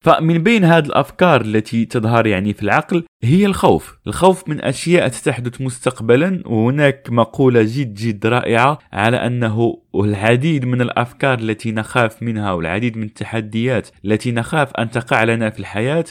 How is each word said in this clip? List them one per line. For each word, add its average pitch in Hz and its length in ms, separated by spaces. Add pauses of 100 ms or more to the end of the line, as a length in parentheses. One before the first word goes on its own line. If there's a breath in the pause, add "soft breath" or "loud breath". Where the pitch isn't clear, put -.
فمن 170 380
بين 202 260
هذه 165 200
الأفكار 143 560
التي 110 440
تظهر 113 420
يعني 101 260
في - 100
العقل 151 420 (180)
هي 175 240
الخوف، - 600
الخوف 185 420
من 151 120
أشياء 143 480
ستحدث 123 520
مستقبلًا. 131 880
وهناك 131 640
مقولة 120 520
جد 113 320
جد 107 320
رائعة 120 520 (140)
على 113 240
أنه 117 680 (120)
العديد 120 680
من 123 160
الأفكار 123 580
التي 110 340
نخاف 110 500
منها 107 300
والعديد 98 460
من 110 40
التحديات 110 880 (160 soft breath)
التي 110 280
نخاف 127 420
أن 117 160
تقع 117 340
لنا 113 260
في 104 100
الحياة 131 500